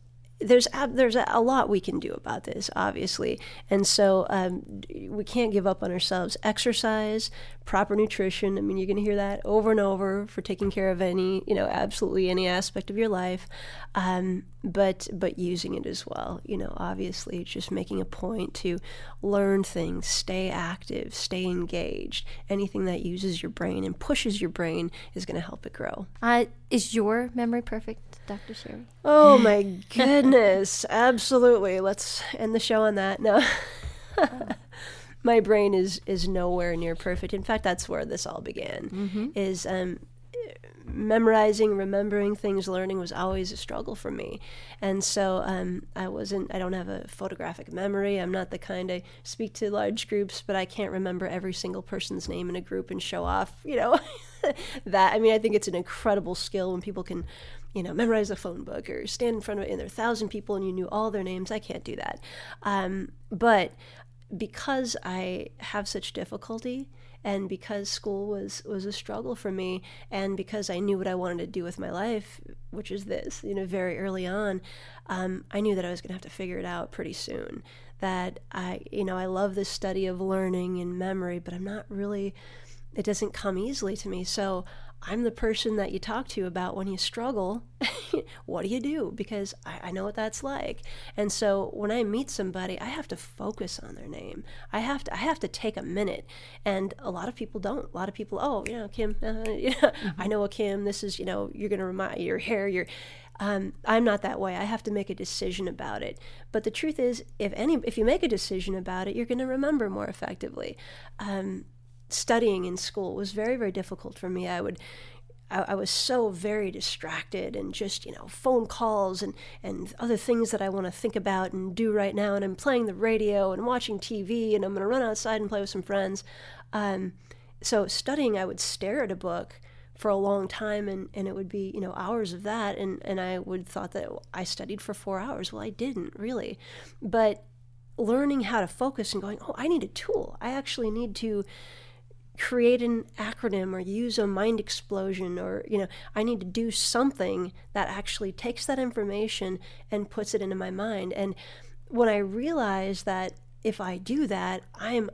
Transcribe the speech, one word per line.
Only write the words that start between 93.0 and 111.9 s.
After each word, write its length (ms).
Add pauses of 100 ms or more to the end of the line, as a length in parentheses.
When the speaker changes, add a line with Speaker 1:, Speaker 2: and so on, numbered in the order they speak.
Speaker 1:
to 80
focus 600
on 160
their 140
name. 340 (300)
I 80
have 240
to, 100
I 40
have 220
to 80
take 280
a 60
minute. 440 (380)
And 340
a 100
lot 200
of 80
people 240
don't. 340
A 20
lot 120
of 80
people, 260
"Oh, 240
you 100
know, 120
Kim, 340
uh, 260
<laughs> 40
you 180
know, 200
Speaker 2:
Mm-hmm. 300
Speaker 1:
I 60
know 160
a 60
Kim. 360
This 200
is, 160
you 40
know, 300
you're 140
gonna 180
remind 340
your 180
hair, 280
your," 200 (520)
um, 360 (120)
I'm 160
not 200
that 180
way. 160
I 80
have 200
to 60
make 180
a 60
decision 540
about 340
it. 160 (320)
But 140
the 80
truth 260
is, 260 (140)
if 160
any, 300
if 120
you 80
make 200
a 40
decision 460
about 320
it, 80
you're 100
gonna 220
remember 420
more 200
effectively. 680 (440)
Um, 460 (420)